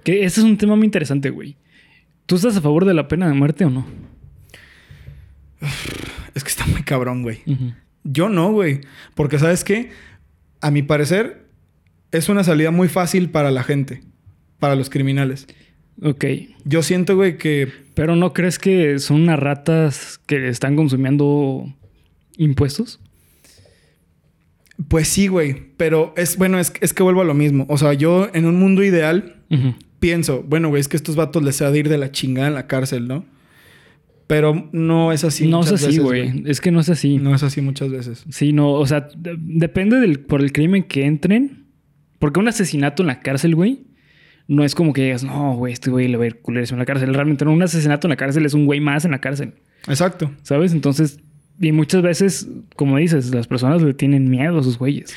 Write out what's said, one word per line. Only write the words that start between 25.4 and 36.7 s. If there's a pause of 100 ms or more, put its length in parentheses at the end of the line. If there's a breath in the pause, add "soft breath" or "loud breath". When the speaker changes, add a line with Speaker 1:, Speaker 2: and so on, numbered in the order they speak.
Speaker 2:
Pero
es,
bueno,
es,
es
que
vuelvo
a
lo
mismo.
O
sea,
yo
en
un
mundo
ideal
Speaker 1:
Ujú. (240)
Speaker 2:
pienso,
bueno,
güey,
es
que
estos
vatos
les
ha
de
ir
de
la
chingada
en
la
cárcel,
¿no? (1000 soft breath)
Pero
no
es
así
Speaker 1:
No
es
Speaker 2:
muchas
Speaker 1:
así, (120)
Speaker 2:
veces,
Speaker 1:
güey.
Speaker 2:
güey.
Speaker 1:
Es
que